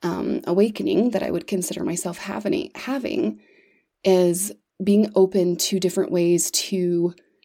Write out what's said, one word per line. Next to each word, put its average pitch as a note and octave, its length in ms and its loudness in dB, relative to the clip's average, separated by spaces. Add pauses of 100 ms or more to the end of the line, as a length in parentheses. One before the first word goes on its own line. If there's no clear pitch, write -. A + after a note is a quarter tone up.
um, - 440 -4
awakening G3+ 680 2
that G3 100 -2
I - 80 -4
would E3+ 160 -4
consider F3+ 360 -4
myself F3 360 -6
having, G3+ 560 -4
having A#3+ 680 -4 (640)
is F3+ 480 2 (320)
being G#3 300 4
open F#3+ 420 4
to F#3+ 240 -2
different F#3 320 0
ways F3 380 2
to F3 640 -2 (300)